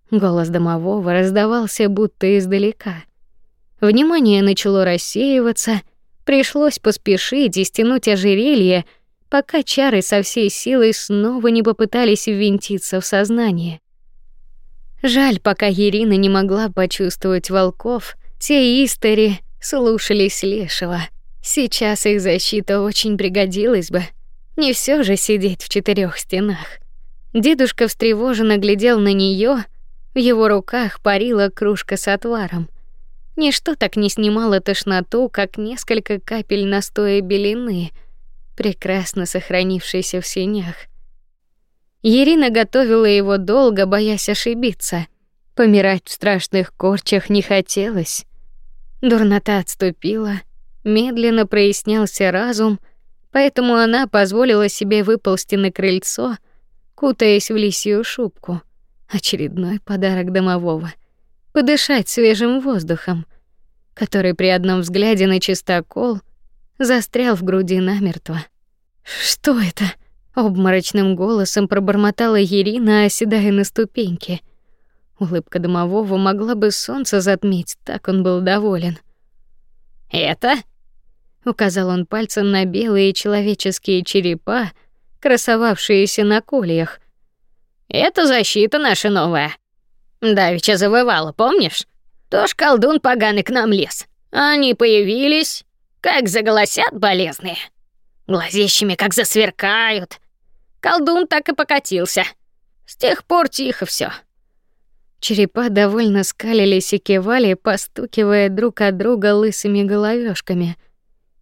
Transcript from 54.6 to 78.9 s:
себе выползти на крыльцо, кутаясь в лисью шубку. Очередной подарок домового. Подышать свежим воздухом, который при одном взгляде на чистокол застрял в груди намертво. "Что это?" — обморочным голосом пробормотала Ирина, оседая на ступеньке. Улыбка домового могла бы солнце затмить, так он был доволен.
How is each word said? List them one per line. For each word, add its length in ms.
себе 340
выползти 520
на 180
крыльцо, 640
кутаясь 560
в 60
лисью 480
шубку. 560
Очередной 720
подарок 500
домового. 640
Подышать 560
свежим 520
воздухом, 640
который 340
при 120
одном 340
взгляде 460
на 140
чистокол 800
застрял 580
в 60
груди 380
намертво. 640
"Что 580
это?" — 240
обморочным 800
голосом 540
пробормотала 760
Ирина, 600
оседая 480
на 120
ступеньке. 760
Улыбка 400
домового 580
могла 380
бы 160
солнце 500
затмить, 640
так 240
он 140
был 180
доволен. 580